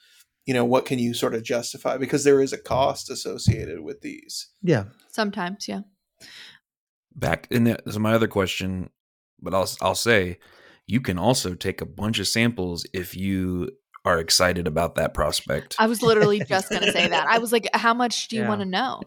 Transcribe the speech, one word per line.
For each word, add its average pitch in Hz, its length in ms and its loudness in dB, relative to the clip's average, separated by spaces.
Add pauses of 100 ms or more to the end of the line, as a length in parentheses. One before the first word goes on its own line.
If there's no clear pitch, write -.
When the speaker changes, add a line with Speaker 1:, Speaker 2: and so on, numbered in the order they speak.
(460)
Speaker 1:
you 135 80 0
know, 120 120 2
what 127 200 2
can 131 140 -2
you 120 140 0
sort 123 200 -2
of 113 100 -4
justify? 120 540 -4
Because 131 260 0
there 139 180 8
is 135 120 0
a - 40 -4
cost 135 520 -2
associated 107 720 -2
with 76 220 -12
these. - 480 -12 (120)
Speaker 2:
Yeah. 135 240 2 (260)
Speaker 3:
Sometimes, 202 560 -6
yeah. 196 140 -8 (1300)
Speaker 4:
Back - 340 -4
in 120 140 4
the, 117 160 2 (100)
so 104 100 -6
my 107 140 2
other 113 140 4
question, 92 600 -2 (520)
but 87 120 -4
I'll, 92 160 2 (120)
I'll 92 140 2
say, 95 420 2 (480)
you 123 160 0
can 95 160 -2
also 92 380 0
take - 260 -6
a - 40 -6
bunch 107 340 -4
of 95 80 -2
samples 95 640 0
if 90 220 -8
you 92 560 -2 (320)
are 87 160 4
excited 90 480 2
about 80 280 0
that 78 200 0
prospect. - 640 -2
Speaker 3:
I 220 80 4
was 226 160 -2
literally 214 440 6
just 196 220 0
gonna 185 220 0
say 175 160 2
that. 165 200 0
I 226 120 4
was 226 120 -4
like, 226 220 2
"How 233 220 2
much 240 320 -2
do - 80 -8
you 220 80 -2
Speaker 2:
Yeah. 208 60 0
Speaker 3:
wanna 202 160 -2
know?" 202 420 -4